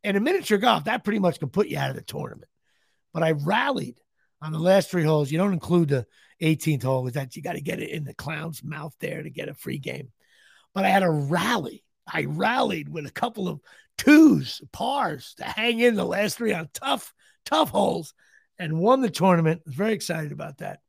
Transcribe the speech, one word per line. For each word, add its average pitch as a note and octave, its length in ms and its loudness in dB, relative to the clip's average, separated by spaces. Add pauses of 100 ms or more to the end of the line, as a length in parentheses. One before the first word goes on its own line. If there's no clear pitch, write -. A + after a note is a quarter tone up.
And G3+ 120 0
in G3+ 80 4
miniature D4 360 2
golf, G#3+ 240 4
that A3+ 200 -4
pretty G#3 160 -2
much F3 200 2
can C#3 100 -4
put G3+ 200 0
you D3+ 100 -6
out C3+ 100 -2
of C3+ 60 -8
the - 80 -12
tournament. - 460 -10 (640)
But E3 100 -2
I D#3+ 80 2
rallied G#3+ 680 -2 (420)
on D#3 100 -8
the D#3 80 -6
last F#3 320 4
three F3 120 2
holes. D3+ 280 2
You D#3+ 80 0
don't G3 140 2
include E3 360 2
the C3+ 160 0 (340)
eighteenth D#3 440 0
hole, B2+ 240 0
is A#2+ 60 -6
that C3 220 -6
you D#3 60 -12
gotta D3 200 -6
get E3 180 -6
it D#3+ 100 -8
in D#3 140 -8
the C3+ 100 -12
clown's D#3 500 -10
mouth D3 360 -12
there - 240 -8
to C#3 80 -12
get - 180 -12
a C#3 60 -14
free - 240 -10
game. - 320 -12 (640)
But G3 100 0
I F#3+ 40 4
had G3 120 4
a F3+ 80 2
rally. E3 760 -2 (220)
I D#3+ 200 -4
rallied F#3 640 -2
with D3+ 180 -10
a - 40 -14
couple G#3+ 360 -4
of D3+ 140 -6 (360)
twos, D4 640 6 (100)
pars A#3+ 680 -4
to - 80 -12
hang A3+ 340 -2
in A#3+ 160 6
the F#3 100 0
last F#3 320 -2
three A3+ 160 0
on E3 200 -4
tough, C4+ 400 -6 (320)
tough D#4 240 2
holes F3 440 -2 (460)
and D#3+ 180 -4
won A#3 240 4
the A3+ 80 0
tournament. E3 560 4
I D#3 40 -16
was B2+ 60 -10
very G#3+ 180 0
excited D#3+ 400 -6
about D3 240 -12
that. - 320 -12